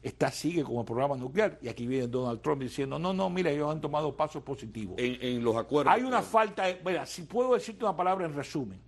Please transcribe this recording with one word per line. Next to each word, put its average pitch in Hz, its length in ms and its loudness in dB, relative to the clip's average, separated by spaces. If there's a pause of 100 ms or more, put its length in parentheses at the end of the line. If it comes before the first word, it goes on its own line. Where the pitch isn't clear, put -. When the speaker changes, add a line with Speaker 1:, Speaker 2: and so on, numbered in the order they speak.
Speaker 1:
está, - 300 0
sigue 175 320 -2
con 120 140 -4
el 117 80 -2
programa 131 320 0
nuclear, 156 440 0
y 123 60 -8
aquí 117 180 -6
viene 127 220 0
Donald 120 340 -2
Trump 147 200 0
diciendo, 135 360 -4
"No, 175 140 -2
no, 190 180 0
mira, 175 220 0
ellos 147 180 0
han 156 120 -4
tomado 151 340 -2
pasos 151 260 -2
positivos". 107 560 -8
Speaker 2:
En, 123 240 0
en 123 220 0
los 113 140 4
acuerdos, 143 360 4
Speaker 1:
Hay 226 100 6
una 254 80 -2
Speaker 2:
claro. 233 160 4
Speaker 1:
falta, 208 420 2
eh, 185 160 -4
mira, 175 200 0
si - 180 -12
puedo 247 320 2
decirte 220 280 -2
una 202 140 2
palabra 185 280 2
en 156 80 -4
resumen 131 540 -4